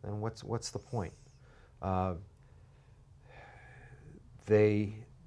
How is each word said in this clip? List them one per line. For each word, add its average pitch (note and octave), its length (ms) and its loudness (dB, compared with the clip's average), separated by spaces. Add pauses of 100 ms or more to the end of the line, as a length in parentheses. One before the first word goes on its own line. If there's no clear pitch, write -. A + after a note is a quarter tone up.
then G#2 160 -4
what's, A2 240 -6
what's A2+ 280 -4
the A2 80 -8
point? G2+ 340 -4 (680)
Uh, F#2 340 0 (2250)
they, G#2+ 480 6 (340)